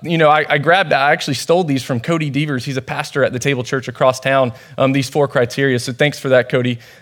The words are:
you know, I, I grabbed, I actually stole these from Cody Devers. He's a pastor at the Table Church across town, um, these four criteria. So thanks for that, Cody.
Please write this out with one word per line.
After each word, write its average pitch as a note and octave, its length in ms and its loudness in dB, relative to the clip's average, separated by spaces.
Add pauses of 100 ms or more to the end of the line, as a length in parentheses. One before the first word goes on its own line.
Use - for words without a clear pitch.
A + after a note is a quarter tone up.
you E3 160 -2
know, D#3 100 6
I, D3+ 180 4
I D3 120 0
grabbed, E3 340 2
I C#3 200 4
actually D3+ 220 -2
stole F3 300 0
these C3+ 180 -2
from B2 180 -4
Cody D#3+ 280 -2
Devers. C#3 380 -4
He's C3+ 100 -6
a B2+ 60 -6
pastor D3 420 -4
at A2 80 0
the B2 60 -4
Table B2+ 240 -2
Church B2+ 260 -6
across B2+ 320 0
town, C3+ 320 0 (240)
um, C3+ 160 2
these C3+ 160 0
four C#3+ 180 0
criteria. C3 520 0
So B2+ 140 -8
thanks C#3+ 260 0
for C#3 120 -6
that, B2+ 200 4
Cody. B2 300 -2 (220)